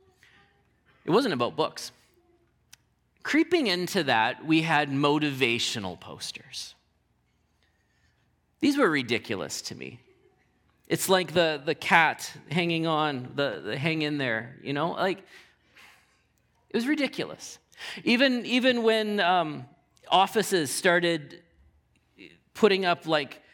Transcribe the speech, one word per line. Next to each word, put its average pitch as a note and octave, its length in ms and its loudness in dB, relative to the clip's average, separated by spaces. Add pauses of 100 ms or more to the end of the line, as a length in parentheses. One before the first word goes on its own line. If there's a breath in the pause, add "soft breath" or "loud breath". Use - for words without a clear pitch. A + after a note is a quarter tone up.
(1080 soft breath)
It - 60 0
wasn't A#3 200 4
about A#2+ 240 0
books. - 360 -4 (1300)
Creeping D#4+ 460 2
into F3 360 0
that, A#2+ 400 2
we D#3+ 180 4
had D3 280 2
motivational C3 1080 0
posters. - 760 -14 (1900)
These C#4 160 2
were C4 120 4
ridiculous A2+ 760 -2
to - 120 -12
me. - 260 -14 (880)
It's - 200 -2
like F3+ 240 0
the, D#3+ 320 2
the D3+ 100 -2
cat D#3 560 2 (200)
hanging E3 360 0
on, D3 480 -2
the, B2 300 -2
the G#2+ 140 -6
hang D#3+ 240 -2
in D3+ 160 -2
there, A#2+ 440 -4
you C#3 120 -6
know? D3+ 160 -2
Like, F#3 300 -4 (1500 soft breath)
it - 80 -4
was A#3 100 -2
ridiculous. C4+ 720 -4 (460 loud breath)
Even, B3 400 2
even A#3+ 380 2
when, A3 380 2
um, E3 440 0 (440)
offices F#3 600 2
started E3+ 720 0 (1120)
putting G3 320 4
up, F3 220 0
like, D3+ 340 -2 (140)